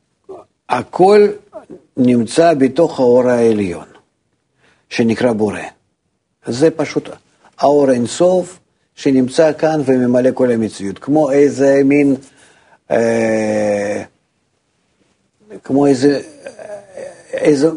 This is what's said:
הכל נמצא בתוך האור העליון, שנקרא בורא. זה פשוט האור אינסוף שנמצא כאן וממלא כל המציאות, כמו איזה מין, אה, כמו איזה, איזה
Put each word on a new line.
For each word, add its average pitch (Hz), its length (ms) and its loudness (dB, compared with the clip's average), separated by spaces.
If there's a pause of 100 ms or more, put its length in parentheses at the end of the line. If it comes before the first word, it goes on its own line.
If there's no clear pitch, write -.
(680)
הכל 196 600 2 (680)
נמצא 127 580 2
בתוך 135 460 0
האור 123 280 4
העליון, 107 560 0 (1040)
שנקרא 117 420 -2
בורא. 101 280 -4 (840)
זה 135 240 0
פשוט 156 380 -6 (500)
האור 139 320 2
אינסוף 127 680 0 (360)
שנמצא 139 580 0
כאן 156 320 -2
וממלא 127 500 2
כל 127 160 0
המציאות, 101 480 -6
כמו 147 320 -2
איזה 139 540 2
מין, 139 320 2 (720)
אה, 107 1120 -2 (1600)
כמו 139 220 0
איזה, 139 340 2 (1120)
איזה 151 440 0